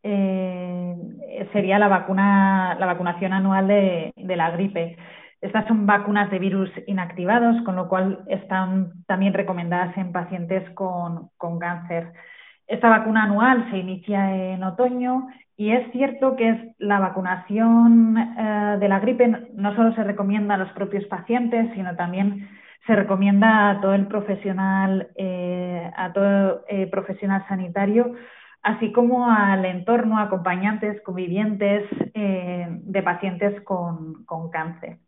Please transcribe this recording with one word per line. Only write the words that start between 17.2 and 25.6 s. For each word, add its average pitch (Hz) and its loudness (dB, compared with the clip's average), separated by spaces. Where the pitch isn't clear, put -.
eh, 208 -2
de 196 2
la 196 2
gripe 233 2
no 202 -2
solo 226 4
se 220 -2
recomienda 202 -2
a 196 0
los 185 -4
propios 196 -6
pacientes, 233 -2
sino 180 -6
también 185 -2
se 226 4
recomienda 202 4
a 202 0
todo 196 2
el 196 2
profesional, 190 -2
eh, 180 -6